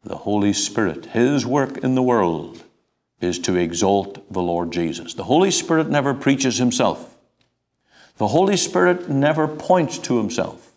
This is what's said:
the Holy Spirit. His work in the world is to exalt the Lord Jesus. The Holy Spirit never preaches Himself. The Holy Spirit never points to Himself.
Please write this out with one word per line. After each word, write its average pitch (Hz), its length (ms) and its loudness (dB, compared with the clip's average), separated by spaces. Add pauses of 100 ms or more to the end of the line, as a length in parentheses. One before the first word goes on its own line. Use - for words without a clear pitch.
the - 140 -10
Holy 101 340 0
Spirit. 95 540 -2
His 127 400 0
work 135 320 0
in 131 160 0
the 127 80 2
world 90 600 0 (580)
is 90 200 -2
to 92 160 0
exalt 92 720 0
the 95 120 -4
Lord 87 280 -2
Jesus. 82 440 -6
The 92 100 -10
Holy 165 260 4
Spirit 160 380 0
never 139 240 0
preaches 135 460 0
Himself. 123 580 0 (1000)
The 107 100 0
Holy 180 300 4
Spirit 180 500 2
never 147 400 2
points 156 520 0
to 123 180 0
Himself. - 480 -4 (100)